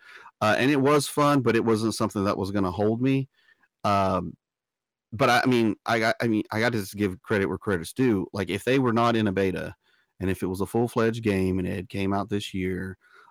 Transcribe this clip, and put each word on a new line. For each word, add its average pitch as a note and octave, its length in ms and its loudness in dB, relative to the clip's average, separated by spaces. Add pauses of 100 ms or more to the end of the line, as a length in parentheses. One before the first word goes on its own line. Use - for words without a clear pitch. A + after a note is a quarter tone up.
(420)
Uh, G#2+ 160 4
and B2+ 120 2
it C#3+ 120 2
was C#3+ 260 4
fun, C#3+ 320 2
but A#2 160 2
it G#2+ 80 2
wasn't A2 300 2
something G#2 300 -2
that G2 120 0
was F#2+ 140 -4
gonna G2 200 0
hold G#2+ 300 0
me. C3+ 300 0 (520)
Um, F#2+ 520 0 (800)
but B2 160 2
I, A#2+ 140 4
I - 20 2
mean, A#2 300 2 (100)
I A#2 120 0
got, A2+ 220 2
I B2 80 0
mean, G#2+ 140 2 (100)
I A2 80 -2
got A#2 120 2
to A#2 80 -2
just G2 140 -10
give G2+ 280 -2
credit G2+ 260 0
where F#2 80 -4
credit's F2+ 380 -4
due. A2+ 400 2
Like, G2 160 -4
if G2+ 140 -4
they C3 140 2
were B2 140 2
not A#2 240 2
in G#2+ 120 2
a G2 40 0
beta, F2+ 420 -2 (460)
and F#2 80 -2
if F#2+ 140 -2
it F#2+ 40 -2
was F#2 140 -6
a F#2+ 60 -2
full-fledged A#2 560 0
game F#2 360 2
and F2+ 80 -2
it F#2 80 -6
had F#2+ 140 -10
came G2 240 -4
out G2+ 160 -4
this G2+ 240 -6
year, F#2 460 -6 (320)